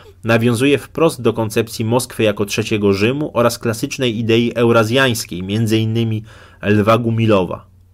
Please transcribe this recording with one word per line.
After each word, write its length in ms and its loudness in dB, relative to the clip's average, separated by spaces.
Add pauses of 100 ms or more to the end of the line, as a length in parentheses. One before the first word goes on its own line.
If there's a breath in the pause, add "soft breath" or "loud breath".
(240 soft breath)
Nawiązuje 540 2
wprost 440 -2
do 100 2
koncepcji 520 -4
Moskwy 380 -2
jako 220 0
trzeciego 480 0
Rzymu 420 0
oraz 240 0
klasycznej 600 -4
idei 360 2
eurazjańskiej, 880 0
między 360 0
innymi 440 -2 (400 loud breath)
Lwa 360 2
Gumilowa. 680 0 (280)